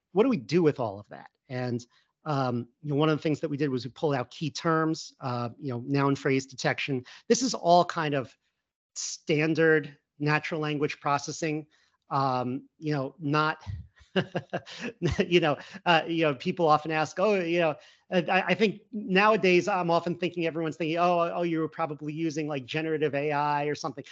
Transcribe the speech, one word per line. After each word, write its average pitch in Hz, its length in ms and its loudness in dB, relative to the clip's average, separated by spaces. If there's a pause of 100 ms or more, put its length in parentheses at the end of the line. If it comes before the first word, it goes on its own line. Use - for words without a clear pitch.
(140)
what 190 100 4
do 269 60 2
we 233 80 2
do 147 260 0
with 147 160 4
all 104 200 -4
of 104 100 -18
that? 143 180 -12 (220)
And, 123 360 -4 (400)
um, 127 420 -2 (140)
you 147 80 -8
know, 143 60 -2
one 151 140 4
of 151 80 2
the 139 40 -6
things 151 200 -2
that 160 80 -4
we 147 80 -4
did 143 120 0
was 127 160 -4
we 123 60 -10
pulled 147 240 -2
out 123 160 -4
key 156 180 -6
terms. 160 720 0
Uh, 123 280 -4 (100)
you 147 100 -6
know, 120 160 -6
noun 139 300 2
phrase 135 320 0
detection. 131 560 -4 (260)
This 240 140 4
is 247 100 0
all 175 320 6
kind 151 300 -4
of 127 200 -6 (600)
standard 156 1000 2 (240)
natural 151 400 0
language 151 400 -2
processing. 151 640 -4 (440)
Um, 131 540 -2 (160)
you 151 140 -4
know, 139 260 -4
not, 151 400 0 (560)
<laughs> 180 1120 -4
you 175 120 6
know, 156 180 2 (280)
uh, 170 220 6
you 165 160 0
know, 151 100 4
people 180 340 0
often 151 220 4
ask, 156 300 -2
"Oh, 208 160 2
you 175 240 0
know," 160 160 2 (360)
I, 185 360 2
I 180 80 2
think 196 260 0 (100)
nowadays 190 760 4
I'm 180 240 0
often 170 240 0
thinking, 175 320 -4
everyone's 156 300 -4
thinking, 165 200 -2
"Oh, 175 380 2
oh, 175 80 -2
you 165 160 0
were 160 80 -2
probably 151 460 -6
using, 156 340 -4
like, 143 180 -6
generative 156 480 -2
A 143 180 -2
I 147 340 0
or 147 100 -2
something." 143 360 -8